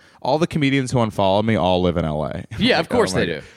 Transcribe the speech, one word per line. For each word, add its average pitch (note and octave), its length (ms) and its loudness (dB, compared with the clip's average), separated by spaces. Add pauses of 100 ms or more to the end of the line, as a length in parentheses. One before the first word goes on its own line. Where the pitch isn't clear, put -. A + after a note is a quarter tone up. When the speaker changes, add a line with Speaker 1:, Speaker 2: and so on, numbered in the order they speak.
(200)
Speaker 1:
all C3+ 160 0
the E3 100 0
comedians C3+ 460 0
who B2+ 60 2
unfollow G#2 440 2
me A2+ 140 0
all F2+ 240 2
live F2 160 2
in E2 80 0
L D2+ 220 -2
A. E2+ 260 -8
<laughs> G#2+ 60 -8
Speaker 2:
Yeah, G3+ 180 2
Speaker 1:
Like, D#3+ 80 0
Speaker 2:
of - 60 -12
course A#3 240 0
Speaker 1:
I'm - 60 0
Speaker 2:
they E2+ 160 -2
Speaker 1:
like, D2 60 -10
Speaker 2:
do. - 40 -20 (100)